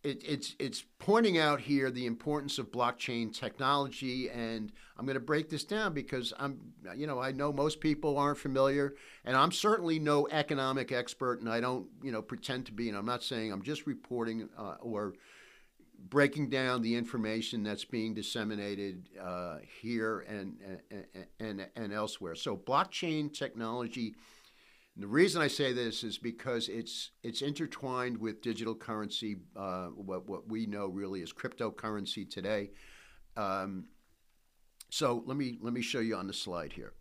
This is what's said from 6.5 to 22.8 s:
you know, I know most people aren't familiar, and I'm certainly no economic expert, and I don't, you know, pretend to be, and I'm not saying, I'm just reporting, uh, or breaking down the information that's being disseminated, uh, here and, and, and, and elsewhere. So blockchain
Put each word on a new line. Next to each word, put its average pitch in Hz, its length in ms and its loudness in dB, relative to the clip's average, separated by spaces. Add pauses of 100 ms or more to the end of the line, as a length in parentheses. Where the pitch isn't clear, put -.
you 143 100 -4
know, 135 140 -2
I 131 120 0
know 143 220 0
most 151 280 2
people 147 360 4
aren't 143 220 4
familiar, 139 560 4 (300)
and 127 100 2
I'm 156 160 8
certainly 175 480 4
no 147 300 6
economic 135 640 2
expert, 123 500 0
and 113 80 -2
I 117 100 4
don't, 123 280 0 (140)
you 135 100 -4
know, 110 120 -2
pretend 127 440 -4
to - 40 -14
be, 113 180 -2
and 104 80 -2
I'm 101 80 -2
not 120 160 0
saying, 110 300 -2
I'm 98 100 -2
just 147 240 -4
reporting, 113 720 -2
uh, 98 220 -8
or 104 340 -4 (960)
breaking 143 400 6
down 127 320 2
the 113 140 4
information 113 640 0
that's 104 240 -2
being 110 300 -2
disseminated, 101 920 -4 (140)
uh, 90 380 -4
here 110 640 -2
and, 98 380 -8 (300)
and, 95 380 -14 (120)
and, 101 360 -6
and 107 180 -6
elsewhere. 107 400 -4
So 98 240 -4
blockchain 151 760 0